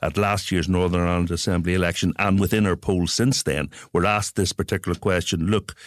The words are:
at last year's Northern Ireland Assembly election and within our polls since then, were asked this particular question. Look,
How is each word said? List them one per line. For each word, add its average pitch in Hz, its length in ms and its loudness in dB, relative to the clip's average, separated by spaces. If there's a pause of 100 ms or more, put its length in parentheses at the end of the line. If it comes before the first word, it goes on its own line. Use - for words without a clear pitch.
at 80 160 -2
last 101 340 0
year's 87 200 0
Northern 90 320 2
Ireland 87 280 0
Assembly 87 440 0
election 87 440 0
and 98 220 2
within 104 260 2
our 87 100 2
polls 90 360 0
since 127 300 0
then, 73 260 -2 (240)
were 90 140 2
asked 104 300 0
this 95 180 0
particular 95 420 -2
question. 90 520 0
Look, 104 260 -2 (120)